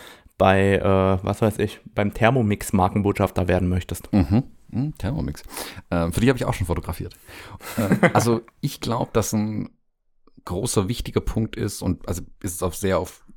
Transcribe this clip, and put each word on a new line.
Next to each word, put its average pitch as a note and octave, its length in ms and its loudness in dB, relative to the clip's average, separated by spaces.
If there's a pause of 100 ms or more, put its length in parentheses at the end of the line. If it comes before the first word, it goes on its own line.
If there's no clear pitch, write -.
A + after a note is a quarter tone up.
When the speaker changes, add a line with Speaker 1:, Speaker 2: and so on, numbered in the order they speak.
(360)
Speaker 1:
bei, G2 420 6
äh, F#2+ 460 4
was G2+ 180 -2
weiß G#2+ 180 0
ich, - 200 -4 (140)
beim G2+ 180 0
Thermomix A2 600 2
Markenbotschafter F#2+ 760 2
werden F2+ 220 2
möchtest. - 440 -4
Speaker 2:
Mhm. G2 300 4 (300)
Mhm, C#3+ 260 -4
Thermomix. - 440 -6 (480)
Ähm, E2+ 220 0
für - 80 -2
die A2+ 80 4
habe C3 80 4
ich - 80 -6
auch - 100 0
schon - 140 -4
fotografiert. - 480 -6 (600)
Äh, G3 320 2
Speaker 1:
<laughs> A#2+ 40 0
Speaker 2:
also A2+ 300 2 (180)
ich - 200 -6
glaub, A#2+ 320 -4
dass A2 200 0
ein G#2+ 380 -2 (720)
großer, F#2+ 420 -4
wichtiger - 340 -4
Punkt - 360 -4
ist A2 260 -6
und F2+ 240 -4
also F2+ 160 -6 (180)
ist - 140 -8
es - 80 -8
auf F2+ 140 -4
sehr, F#2 240 0
auf - 260 -10 (100)